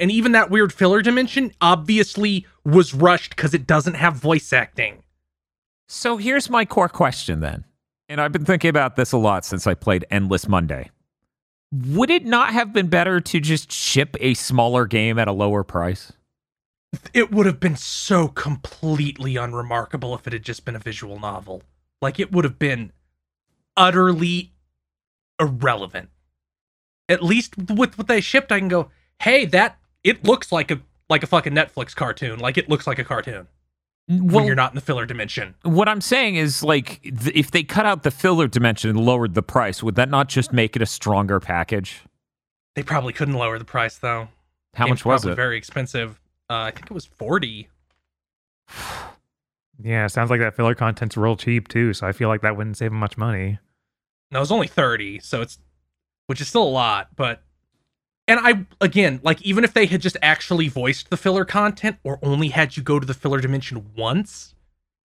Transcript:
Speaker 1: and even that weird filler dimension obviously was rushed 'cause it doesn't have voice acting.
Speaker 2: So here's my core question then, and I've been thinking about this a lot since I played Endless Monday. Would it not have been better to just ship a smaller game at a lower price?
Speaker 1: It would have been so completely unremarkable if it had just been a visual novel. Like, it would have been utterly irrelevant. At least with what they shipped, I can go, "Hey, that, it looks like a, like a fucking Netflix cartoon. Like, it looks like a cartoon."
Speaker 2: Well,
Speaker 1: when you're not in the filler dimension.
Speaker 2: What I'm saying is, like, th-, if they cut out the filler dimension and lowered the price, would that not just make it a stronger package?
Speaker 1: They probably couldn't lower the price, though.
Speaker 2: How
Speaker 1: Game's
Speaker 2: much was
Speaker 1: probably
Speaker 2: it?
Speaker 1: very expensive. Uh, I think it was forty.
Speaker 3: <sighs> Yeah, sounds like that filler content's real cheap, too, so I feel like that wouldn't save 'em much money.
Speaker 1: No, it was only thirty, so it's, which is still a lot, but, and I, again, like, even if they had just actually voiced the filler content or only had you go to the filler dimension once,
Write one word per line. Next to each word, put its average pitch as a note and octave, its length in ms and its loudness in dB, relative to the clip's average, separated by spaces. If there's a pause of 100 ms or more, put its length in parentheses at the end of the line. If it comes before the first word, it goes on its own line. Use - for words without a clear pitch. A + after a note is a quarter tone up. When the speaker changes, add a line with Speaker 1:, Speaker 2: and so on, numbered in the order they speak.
Speaker 1:
and F3+ 100 2
even A3+ 220 2
that A3 180 4
weird G3+ 220 4
filler G3 300 4
dimension B3 580 0
obviously F#3+ 880 2 (180)
was D#3 300 6
rushed E3+ 420 2
'cause D3+ 180 0
it C3+ 120 -2
doesn't D#3 280 2
have D3+ 220 0
voice D3+ 360 0
acting. A2+ 500 -2 (840)
Speaker 2:
So A#3+ 300 -4
here's A#3+ 340 -2
my A#3 140 2
core F#3 240 0
question G#2+ 520 -2
then, D2+ 240 -6 (440)
and D3 120 -4
I've D3 120 0
been D3+ 120 -2
thinking E3+ 260 2
about C#3+ 260 2
this B2+ 160 0
a C3 60 4
lot G2+ 260 2
since - 220 -4
I F#2 80 4
played F#2 360 0
Endless G2 380 0
Monday. D#2 420 0 (800)
Would D3 380 0
it F4 140 2
not A#3+ 280 2
have A3+ 200 0
been G3 160 2
better F3 320 2
to - 200 0
just D3+ 300 -2
ship - 500 0
a C3 140 2
smaller B2 520 2
game A2+ 320 0
at G#2+ 100 2
a G2 40 0
lower G2+ 300 0
price? F2+ 500 -4 (1000)
Speaker 1:
It A3+ 180 2
would G#3 160 4
have D3+ 140 0
been E3 160 0
so - 520 0
completely C#3+ 1080 -4
unremarkable A#2+ 800 -6
if - 120 -12
it A#2+ 60 -8
had A2 100 -8
just - 220 -12
been A#2+ 100 -8
a A2 60 -12
visual G#2 400 -12
novel. G2 420 -10 (380)
Like, C3+ 180 -4
it G3+ 140 -4
would F3 120 4
have C3 140 -4
been B2 340 -2 (840)
utterly F3+ 720 4 (880)
irrelevant. A#2 680 -2 (960)
At - 140 2
least A3 340 0
with G#3 400 0
what G#3+ 120 -8
they A3+ 120 2
shipped, C4+ 320 0
I G3+ 60 2
can F#3+ 100 -2
go, F3 220 0 (300)
"Hey, B3+ 260 4
that, F3+ 320 2 (260)
it A3 200 2
looks A3+ 280 2
like D#3+ 180 -2
a, C#3+ 100 -4 (280)
like D#3 140 2
a D#3+ 40 -6
fucking D#3+ 280 0
Netflix D3 420 -2
cartoon. A#2 420 -6
Like, B2+ 200 -4
it - 100 -2
looks D3+ 180 0
like C3+ 120 -4
a B2+ 60 -4
cartoon." G#2+ 420 -8 (640)
Speaker 2:
Well, F3+ 100 2 (160)
Speaker 1:
when G#3+ 100 6
you're C3+ 100 2
not C3 160 0
in - 20 -10
the C#3 60 -10
filler B2+ 260 -4
dimension. G#2+ 480 -8 (100)
Speaker 2:
What E3+ 240 4
I'm G#3+ 120 -2
saying A#3+ 360 0
is, D3+ 260 -2
like, D3+ 400 0
th-, B2 320 -6
if C#3+ 160 2
they F3 120 0
cut G3+ 220 0
out G3 200 0
the C#3+ 60 0
filler E3 380 2
dimension A#2 420 0
and G#2+ 140 2
lowered A#2+ 300 2
the G#2 80 0
price, A2 400 -2
would A2 140 -4
that C3 120 2
not C#3 220 0
just C3 220 -2
make A2+ 240 2
it A2+ 60 -2
a A2 40 0
stronger G2 540 0
package? F#2 600 -4 (760)
Speaker 1:
They C#3+ 80 -6
probably C3 300 -4
couldn't C#3+ 220 -2
lower A#2 240 -4
the A#2 80 -18
price, A#2 320 -4
though. A#2 300 -6 (460)
Speaker 2:
How B2 120 0
Speaker 1:
Game's B2+ 140 0
Speaker 2:
much - 40 -8
was B2+ 180 2
Speaker 1:
probably F#2 100 -2
Speaker 2:
it? F2+ 40 -6
Speaker 1:
very A#2+ 220 -4
expensive. A#2 640 -10 (280)
Uh, A#2 60 -6
I A2+ 160 -6
think - 160 -16
it - 80 -18
was E3+ 120 -12
forty. A2+ 600 -4 (1000)
Speaker 3:
<sighs> - 100 -20 (1000)
Yeah, A2 280 -2
sounds A#2 220 -2
like A#2+ 100 2
that A2 160 -2
filler A#2 180 2
content's A2+ 420 -2
real A2 200 2
cheap, A#2 320 -2
too, A#2 260 0
so - 120 -10
I F#2+ 60 -2
feel A2 160 -2
like A2 140 0
that G#2+ 140 0
wouldn't G#2+ 200 -8
save A2+ 140 -4
'em A2 80 -4
much G#2 180 -6
money. G2+ 420 -4 (760)
Speaker 1:
No, C3+ 80 -2
it - 20 0
was C#3+ 80 -2
only A3+ 160 0
thirty, A2 540 -2
so - 200 -6
it's, - 180 -10 (680)
which C3+ 140 -6
is C#3+ 80 -10
still A3+ 160 2
a D#3 40 2
lot, A#2 460 0
but, A#2+ 280 -4 (840)
and A#3 160 4
I, A3+ 240 2 (140)
again, F3+ 420 2
like, D#3+ 200 0
even F#3+ 200 0
if - 120 2
they G#3+ 120 4
had F#3 160 0
just F#3 180 -2
actually D#3 460 2
voiced C3 440 -4
the F3 60 -4
filler F#3+ 280 0
content G#3 580 -2
or C#3 200 -6
only C#3+ 260 0
had D3 280 0
you C#3+ 60 -6
go D3 160 2
to C3+ 80 -4
the C3 80 -4
filler C3+ 260 -2
dimension B2+ 560 -6
once, B2+ 600 -4 (520)